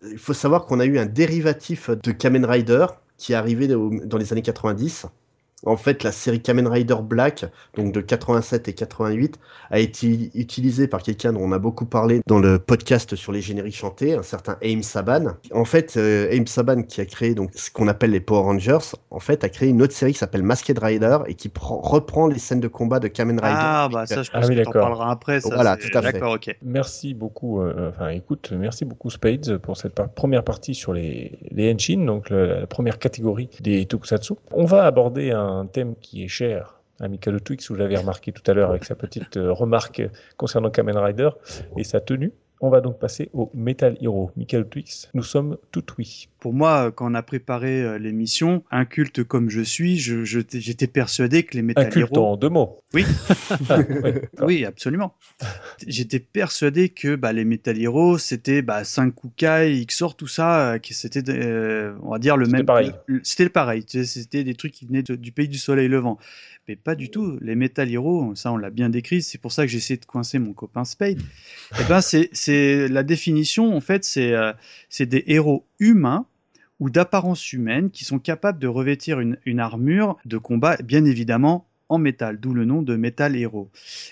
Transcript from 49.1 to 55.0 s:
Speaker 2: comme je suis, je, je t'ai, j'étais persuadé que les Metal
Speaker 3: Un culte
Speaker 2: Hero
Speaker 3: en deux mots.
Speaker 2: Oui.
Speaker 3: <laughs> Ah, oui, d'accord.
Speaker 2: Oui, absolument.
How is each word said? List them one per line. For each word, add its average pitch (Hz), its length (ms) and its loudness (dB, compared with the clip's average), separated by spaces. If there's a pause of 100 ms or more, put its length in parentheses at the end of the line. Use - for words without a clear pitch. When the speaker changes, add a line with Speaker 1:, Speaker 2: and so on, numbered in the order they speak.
Speaker 2:
comme 120 260 0
je 107 120 -2
suis, 170 360 0
je, 120 280 -2
je 110 160 -2
t'ai, 117 200 -6
j'étais 117 280 -2
persuadé 131 560 2
que - 120 -12
les 117 60 -2
Metal 117 240 2
Speaker 3:
Un - 20 0
culte 120 240 2
Speaker 2:
Hero 117 140 4
Speaker 3:
en 104 100 0
deux 131 140 2
mots. 160 300 0 (120)
Speaker 2:
Oui. 180 180 2
Speaker 3:
<laughs> 151 40 4 (560)
Ah, 147 80 6
oui, 139 240 2
d'accord. 127 440 -2
Speaker 2:
Oui, 165 180 2
absolument. 160 500 -4 (720)